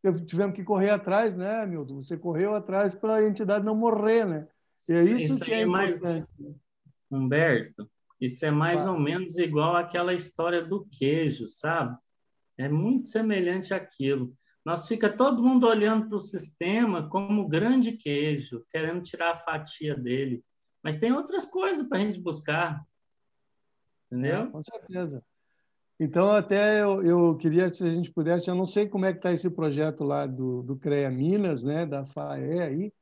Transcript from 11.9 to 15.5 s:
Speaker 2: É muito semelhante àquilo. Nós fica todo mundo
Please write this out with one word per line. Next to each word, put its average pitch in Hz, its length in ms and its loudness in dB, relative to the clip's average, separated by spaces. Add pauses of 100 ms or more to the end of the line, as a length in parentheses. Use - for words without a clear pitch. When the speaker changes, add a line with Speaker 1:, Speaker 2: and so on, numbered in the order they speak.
Speaker 2:
É 135 100 -4
muito 208 380 0
semelhante 190 680 0
àquilo. 135 600 -4 (280)
Nós 165 240 -4
fica 220 220 0
todo 247 340 2
mundo 254 240 6